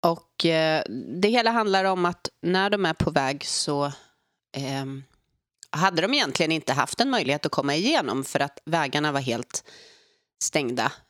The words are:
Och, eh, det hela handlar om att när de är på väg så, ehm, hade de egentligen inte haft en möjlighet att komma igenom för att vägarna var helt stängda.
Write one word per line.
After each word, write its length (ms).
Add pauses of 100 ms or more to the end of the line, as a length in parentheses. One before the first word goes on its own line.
Och, 400
eh, 360 (380)
det 80
hela 220
handlar 340
om 200
att 240 (140)
när 280
de 160
är 80
på 160
väg 360
så, 460 (640)
ehm, 480 (680)
hade 320
de 120
egentligen 380
inte 200
haft 280
en 100
möjlighet 360
att 60
komma 220
igenom 500
för 160
att 240
vägarna 480
var 80
helt 440 (760)
stängda. 500 (180)